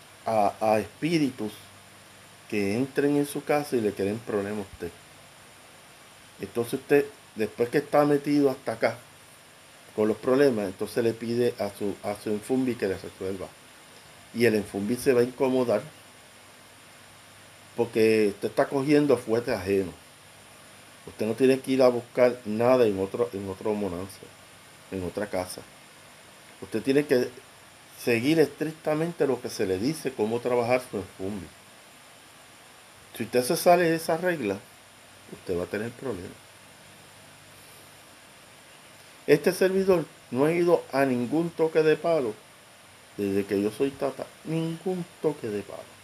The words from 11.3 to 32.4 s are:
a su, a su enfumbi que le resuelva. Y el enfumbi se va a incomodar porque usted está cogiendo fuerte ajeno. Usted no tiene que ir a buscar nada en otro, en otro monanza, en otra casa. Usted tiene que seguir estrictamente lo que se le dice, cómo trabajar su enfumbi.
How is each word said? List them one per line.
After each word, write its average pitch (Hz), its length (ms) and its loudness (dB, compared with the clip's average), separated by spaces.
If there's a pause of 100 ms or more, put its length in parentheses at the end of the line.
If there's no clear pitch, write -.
a 101 120 -4
su, 101 340 -6
a 104 180 -4
su 113 60 -6
enfumbi 123 460 -2
que 110 140 -2
le 92 100 -4
resuelva. 92 500 -10 (840)
Y 117 100 2
el 110 100 6
enfumbi 101 420 -2
se 131 180 2
va 120 80 6
a - 20 4
incomodar 127 560 0 (2000)
porque 110 560 4
usted - 140 -6
está 139 180 2
cogiendo 143 500 4
fuerte 117 380 -2
ajeno. 95 380 0 (1120)
Usted 104 180 -6
no 110 80 0
tiene 131 280 4
que 135 100 -8
ir 131 120 2
a 127 60 8
buscar 123 560 2
nada 117 400 2
en 98 160 0
otro, 117 320 -2
en 98 160 -8
otro 104 240 -4
monanza, 98 460 -6 (720)
en 95 140 -6
otra 101 240 -6
casa. 90 340 -8 (960)
Usted - 220 -6
tiene 139 240 2
que 123 220 2 (720)
seguir 123 380 2
estrictamente 156 880 -2
lo 123 140 0
que 117 80 -10
se 110 160 -4
le 92 140 0
dice, 139 340 -4
cómo 113 280 -2
trabajar 123 500 0
su 107 80 -8
enfumbi. 95 480 -10 (1700)